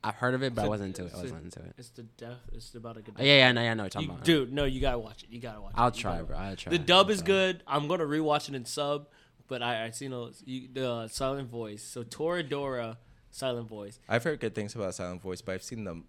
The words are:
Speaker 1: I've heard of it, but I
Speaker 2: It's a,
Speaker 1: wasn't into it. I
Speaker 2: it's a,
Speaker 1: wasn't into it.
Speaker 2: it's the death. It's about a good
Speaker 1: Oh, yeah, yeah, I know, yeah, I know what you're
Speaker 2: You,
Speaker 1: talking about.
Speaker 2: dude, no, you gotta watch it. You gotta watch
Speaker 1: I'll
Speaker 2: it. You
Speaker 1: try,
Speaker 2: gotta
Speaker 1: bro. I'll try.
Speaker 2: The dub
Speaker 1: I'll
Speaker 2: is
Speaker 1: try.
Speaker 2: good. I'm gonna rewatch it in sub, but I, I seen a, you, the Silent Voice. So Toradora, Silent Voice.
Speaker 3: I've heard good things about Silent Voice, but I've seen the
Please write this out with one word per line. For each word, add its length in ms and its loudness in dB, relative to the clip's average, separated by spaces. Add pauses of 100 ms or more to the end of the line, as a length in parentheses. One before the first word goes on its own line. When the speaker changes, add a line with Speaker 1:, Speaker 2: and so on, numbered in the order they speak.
Speaker 1:
I've 120 -2
heard 180 2
of 80 0
it, 100 0
but 100 -2
I 20 2
Speaker 2:
It's 20 2
a, 40 2
Speaker 1:
wasn't 280 -4
into 40 -8
it. 20 -6
I 20 -8
Speaker 2:
it's 80 -12
a, 80 -8 (120)
Speaker 1:
wasn't 100 -14
into 160 -14
it. 180 -16
Speaker 2:
it's 120 -18
the 120 -18
death. 380 -16 (120)
It's 220 -12
about 220 -12
a 60 -14
good 140 -16
Speaker 1:
Oh, 60 -2
yeah, 160 10
yeah, 100 12
I 40 8
know, 100 4
yeah, 80 4
I 40 2
know 100 0
what 100 -4
you're 80 -4
Speaker 2:
You, 60 -2
Speaker 1:
talking 80 -8
about. 100 -12
Speaker 2:
dude, 260 4
no, 120 2
you 160 0
gotta 180 2
watch 240 -12
it. 80 -20
You 100 -12
gotta 200 -10
watch 160 -10
Speaker 1:
I'll 120 8
Speaker 2:
it. 80 0
You 60 -6
Speaker 1:
try, 120 0
Speaker 2:
gotta 100 -4
Speaker 1:
bro. 140 -4
I'll 180 -6
try. 140 -8
Speaker 2:
The 80 2
dub 280 8
Speaker 1:
I'll 60 2
Speaker 2:
is 80 2
Speaker 1:
try. 60 -2
Speaker 2:
good. 420 4
I'm 180 2
gonna 180 0
rewatch 440 2
it 80 -6
in 80 -6
sub, 420 -4 (400)
but 160 -6
I, 220 -2
I 60 -6
seen 220 -10
a, 180 -8 (140)
you, 280 -10
the 340 -2
Silent 440 -4
Voice. 340 -8
So 180 -10
Toradora, 960 -4 (340)
Silent 380 -4
Voice. 400 -14
Speaker 3:
I've 160 2
heard 160 -2
good 160 -2
things 180 -4
about 220 -4
Silent 260 -8
Voice, 180 -8
but 120 -6
I've 100 -6
seen 220 -10
the 240 -8